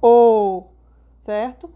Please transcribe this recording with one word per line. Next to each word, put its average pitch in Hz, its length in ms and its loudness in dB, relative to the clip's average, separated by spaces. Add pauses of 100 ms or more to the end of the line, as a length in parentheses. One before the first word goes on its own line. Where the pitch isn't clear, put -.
O, 220 640 2 (520)
certo? 247 560 -10